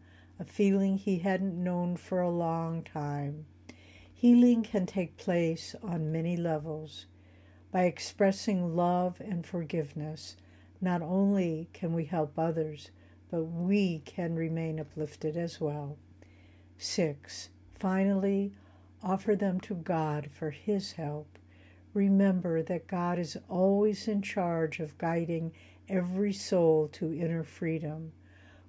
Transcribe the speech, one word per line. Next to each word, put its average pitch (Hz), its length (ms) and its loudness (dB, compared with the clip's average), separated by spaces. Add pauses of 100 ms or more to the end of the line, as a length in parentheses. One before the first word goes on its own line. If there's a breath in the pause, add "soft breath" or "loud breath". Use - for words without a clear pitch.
(380 loud breath)
a 180 60 -10
feeling 196 540 2
he 190 200 0
hadn't 185 440 0
known 175 340 0
for 180 240 -2
a 180 100 2
long 165 520 -2
time. 147 640 -6 (680 loud breath)
Healing 240 500 8
can 196 220 0
take 175 320 -4
place 170 600 0
on 165 360 -4
many 165 240 -2
levels. 156 680 -4 (640 soft breath)
By 185 140 2
expressing 185 920 0
love 180 460 2
and 175 260 -6
forgiveness, 156 920 -6 (440 soft breath)
not 180 220 0
only 180 720 0
can 165 220 -4
we 165 120 -2
help 156 300 -2
others, 160 540 -2 (400 soft breath)
but 165 140 -2
we 175 560 0
can 170 340 -6
remain 160 460 -2
uplifted 156 560 -6
as 170 240 -6
well. 147 360 -4 (800 loud breath)
Six, - 720 -4 (240)
finally, 196 760 2 (500 loud breath)
offer 196 340 0
them 185 240 0
to - 140 -8
God 156 560 -2
for 156 200 -6
his 196 420 -4
help. 151 460 -8 (540 soft breath)
Remember 196 680 4
that 165 240 -4
God 175 320 0
is 165 180 -4 (120)
always 196 580 2
in 208 160 0
charge 165 580 -2
of 151 180 -8
guiding 165 540 -2 (360 loud breath)
every 190 440 0
soul 160 600 4
to 165 200 -4
inner 165 300 -2
freedom. 160 720 -6 (560 loud breath)